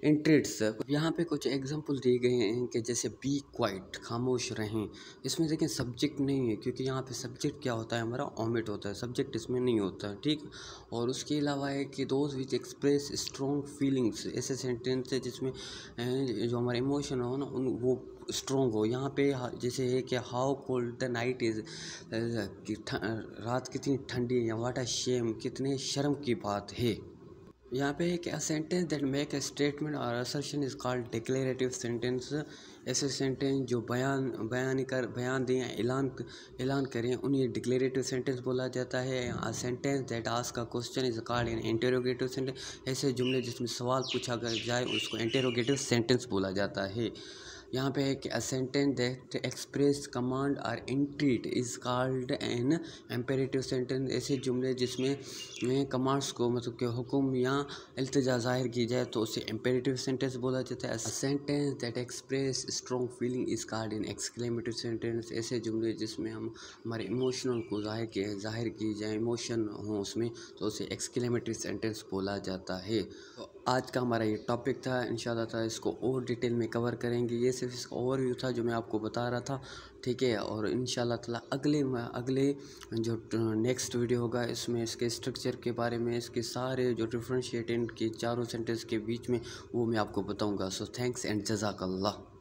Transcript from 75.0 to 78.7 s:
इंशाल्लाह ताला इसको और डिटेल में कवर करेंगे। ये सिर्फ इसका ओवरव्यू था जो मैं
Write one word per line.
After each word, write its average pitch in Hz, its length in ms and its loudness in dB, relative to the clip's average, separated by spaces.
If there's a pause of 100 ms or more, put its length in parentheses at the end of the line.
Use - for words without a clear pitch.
इंशाल्लाह 117 420 -2
ताला 113 200 -2
इसको 110 260 0
और 123 340 0
डिटेल 120 280 0
में 117 140 2
कवर 117 280 0
करेंगे। 120 400 0
ये 123 160 4
सिर्फ 127 220 -2
इसका - 220 -8
ओवरव्यू 127 380 2
था 127 180 -2
जो 120 120 0
मैं 117 100 2